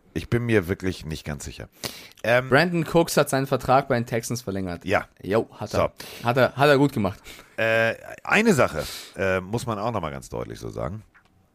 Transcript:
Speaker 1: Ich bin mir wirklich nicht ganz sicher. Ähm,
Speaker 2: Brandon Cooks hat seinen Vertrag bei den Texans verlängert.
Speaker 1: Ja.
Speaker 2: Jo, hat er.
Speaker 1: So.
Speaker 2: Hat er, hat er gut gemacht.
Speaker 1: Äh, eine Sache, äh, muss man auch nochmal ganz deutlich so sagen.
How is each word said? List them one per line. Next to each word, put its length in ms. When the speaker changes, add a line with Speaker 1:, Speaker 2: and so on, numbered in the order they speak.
Speaker 1:
Ich 160
bin 160
mir 220
wirklich 360
nicht 200
ganz 200
sicher. 240
Ähm, 260
Speaker 2:
Brandon 420
Cooks 280
hat 100
seinen 180
Vertrag 420
bei 80
den 100
Texans 340
verlängert. 460
Speaker 1:
Ja. 200
Speaker 2:
Jo, 300
hat 220
er. 180
Speaker 1:
So. 60
Speaker 2:
Hat 120
er, 180
hat 120
er 100
gut 140
gemacht. 280
Speaker 1:
Äh, 380
eine 320
Sache, 300
äh, 240
muss 260
man 120
auch 140
nochmal 200
ganz 180
deutlich 280
so 120
sagen. 320